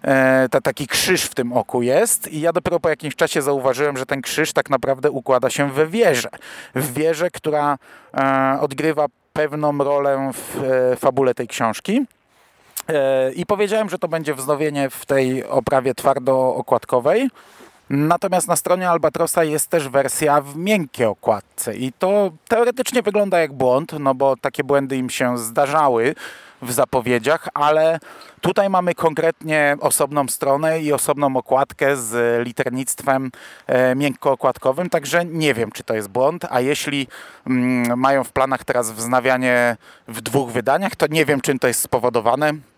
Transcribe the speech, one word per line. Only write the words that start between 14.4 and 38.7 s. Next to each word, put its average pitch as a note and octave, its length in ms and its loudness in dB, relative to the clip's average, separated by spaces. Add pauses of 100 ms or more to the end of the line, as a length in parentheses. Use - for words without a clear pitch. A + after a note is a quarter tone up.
w - 160 -16
tej C3 380 0
oprawie C3 500 0
twardookładkowej. C3 1400 2 (600)
Natomiast E3+ 580 0
na E3+ 80 2
stronie F3+ 340 0
Albatrosa E3 540 2
jest D3+ 240 -2
też D3 200 0
wersja C#3 520 2
w C#3+ 160 -14
miękkiej E3+ 500 0
okładce G#2 680 -2
i B2+ 160 -4
to G3 380 2 (180)
teoretycznie A#3+ 540 0
wygląda G3 360 0
jak D3+ 140 0
błąd, C3 480 0
no C#3 140 0
bo C3+ 220 2
takie C#3 280 -4
błędy C3+ 320 0
im B2+ 140 -4
się B2 280 -2
zdarzały C3+ 760 2 (480)
w B2 100 -8
zapowiedziach, B2 840 0
ale D#3 460 2 (400)
tutaj G3 300 0
mamy F3+ 240 0
konkretnie D#3 840 0
osobną C#3+ 480 0
stronę D#3 520 0
i D3 120 0
osobną C#3 440 0
okładkę C#3 600 0
z A#2+ 500 0
liternictwem, C3 840 -2 (360)
e, B2+ 280 2
miękkookładkowym, C3+ 960 0
także D#3+ 340 0
nie D#3 300 0
wiem, A2 180 -2
czy - 120 -14
to A2+ 100 -4
jest G#2 140 -4
błąd, C3 420 0
a B2+ 100 2
jeśli, C#3 460 -2 (400)
mm, B2 520 0
mają C3+ 260 4
w - 80 -12
planach C3+ 320 0
teraz B2 260 0